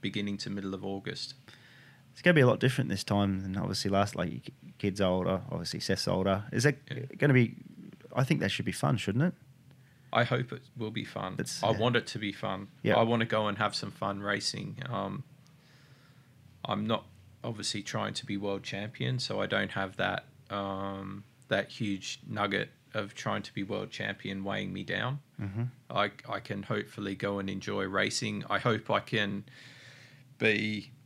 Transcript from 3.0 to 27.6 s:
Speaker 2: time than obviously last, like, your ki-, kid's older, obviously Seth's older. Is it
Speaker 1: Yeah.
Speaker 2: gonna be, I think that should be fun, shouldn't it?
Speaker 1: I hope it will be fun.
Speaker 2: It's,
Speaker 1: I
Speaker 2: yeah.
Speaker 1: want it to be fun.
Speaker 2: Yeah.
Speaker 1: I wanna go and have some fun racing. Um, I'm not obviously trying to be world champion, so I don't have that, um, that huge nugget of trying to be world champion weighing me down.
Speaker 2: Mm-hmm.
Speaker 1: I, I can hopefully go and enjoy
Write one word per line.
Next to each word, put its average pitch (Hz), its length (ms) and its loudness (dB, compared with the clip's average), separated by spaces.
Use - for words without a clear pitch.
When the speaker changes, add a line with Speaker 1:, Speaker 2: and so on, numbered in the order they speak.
Speaker 2:
time 98 380 2
than 95 140 -4
obviously 95 340 -2
last, 98 260 4
like, 87 140 0
your 62 100 -8
ki-, - 120 -14
kid's 95 220 0
older, 92 500 2
obviously 85 300 -4
Seth's - 280 0
older. 95 440 2
Is 123 120 2
it 147 160 2
Speaker 1:
Yeah. - 140 -8
Speaker 2:
gonna 143 180 6
be, 123 220 6
I 131 100 4
think 143 160 2
that 95 100 2
should - 140 -2
be 98 80 -2
fun, - 240 2
shouldn't 113 280 2
it? 175 100 2
Speaker 1:
I 120 120 6
hope 127 280 -2
it 127 100 -12
will 110 140 -4
be 107 140 -6
fun. 98 340 -6
Speaker 2:
It's, - 240 -4
Speaker 1:
I 104 100 4
Speaker 2:
yeah. 101 60 2
Speaker 1:
want 120 180 4
it 107 120 2
to - 100 -8
be 107 140 -4
fun. 98 360 -6
Speaker 2:
Yeah. 107 140 4
Speaker 1:
I 113 60 8
wanna 113 240 4
go 110 220 2
and 101 100 -2
have 107 160 2
some 104 160 -6
fun 98 300 -4
racing. 101 680 -4
Um, 98 340 -4
I'm 104 220 0
not 110 200 0
obviously 107 380 -4
trying 104 320 -4
to - 120 -6
be 101 100 -2
world 98 260 -2
champion, 123 560 -4
so 104 220 -4
I 101 60 0
don't 101 260 0
have 95 240 -4
that, 95 280 0
um, 98 720 -4
that 98 220 2
huge 98 560 -4
nugget 101 440 0
of 104 200 -4
trying 104 280 -2
to - 120 -14
be 101 80 -4
world 98 280 -4
champion 101 540 -6
weighing 98 280 -4
me 95 100 -6
down. 104 380 -2
Speaker 2:
Mm-hmm. 104 240 -2
Speaker 1:
I, 101 200 2
I 98 120 -6
can 98 240 -6
hopefully 104 500 -4
go 101 240 -2
and 98 100 -4
enjoy 98 380 -4